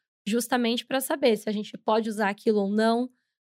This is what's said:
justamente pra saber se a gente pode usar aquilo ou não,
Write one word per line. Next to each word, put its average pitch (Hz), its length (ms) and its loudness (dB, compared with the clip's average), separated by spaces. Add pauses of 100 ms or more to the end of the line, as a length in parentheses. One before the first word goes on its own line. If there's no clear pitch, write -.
(280)
justamente 240 580 0
pra 262 160 -2
saber 277 360 2
se 214 120 -8
a - 20 -4
gente 208 260 -6
pode 220 320 0
usar 208 200 -2
aquilo 208 300 0
ou 196 100 -2
não, 226 400 2 (340)